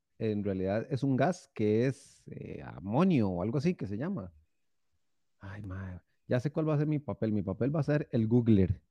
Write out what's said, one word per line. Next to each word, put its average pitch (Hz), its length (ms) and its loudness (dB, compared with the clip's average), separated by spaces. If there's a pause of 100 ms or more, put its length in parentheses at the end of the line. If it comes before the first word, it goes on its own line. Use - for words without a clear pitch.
(180)
en 107 240 -2
realidad 98 480 0
es 131 140 -2
un 135 120 2
gas 143 380 0
que 110 320 2
es, - 400 -8
eh, - 380 -14
amonio 120 640 2
o 87 140 -2
algo 117 160 -2
así 170 180 0
que - 100 -8
se 101 100 -6
llama. 127 360 -8 (1080)
Ay, 101 240 -14
madre, 92 380 -10 (260)
ya 123 140 0
sé 147 100 -4
cuál 156 180 -2
va 156 60 2
a 143 40 2
ser 151 100 0
mi 151 100 0
papel. 110 340 -4
Mi 104 100 0
papel 107 320 -2
va 165 40 0
a 143 60 0
ser 147 260 0
el 113 160 2
googler. 110 540 4 (100)